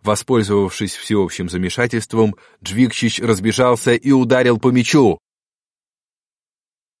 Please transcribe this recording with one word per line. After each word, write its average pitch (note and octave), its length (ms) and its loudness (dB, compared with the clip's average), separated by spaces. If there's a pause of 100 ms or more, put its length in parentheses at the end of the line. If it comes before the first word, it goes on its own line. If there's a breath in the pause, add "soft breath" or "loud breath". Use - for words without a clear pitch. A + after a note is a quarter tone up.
Воспользовавшись G2+ 960 -2
всеобщим F#2+ 500 -4
замешательством, G#2+ 880 -2 (260 soft breath)
Джвикчич A2+ 600 -2
разбежался A#2 720 0
и C3 180 0
ударил B2+ 480 2
по - 80 0
мячу. B2 500 2 (1800)